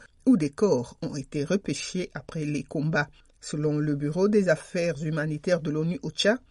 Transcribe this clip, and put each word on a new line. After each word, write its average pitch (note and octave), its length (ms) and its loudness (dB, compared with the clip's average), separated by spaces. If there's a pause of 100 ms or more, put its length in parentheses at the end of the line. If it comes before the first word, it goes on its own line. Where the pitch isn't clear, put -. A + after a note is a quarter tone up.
(260)
où B3+ 100 8
des D3+ 140 0
corps C#3+ 500 2
ont D3+ 160 -6
été C#3+ 260 -4
repêchés F3+ 720 -2
après D#3+ 320 -8
les D3 200 -4
combats. D3+ 440 -2 (320)
Selon D3+ 380 -2
le D3+ 160 0
Bureau D3 340 0
des G#3 220 4
affaires D#3+ 520 -2
humanitaires D#3 600 -2
de D3+ 80 -4
l'onu D#3+ 320 -2
ocha, G3+ 340 0 (140)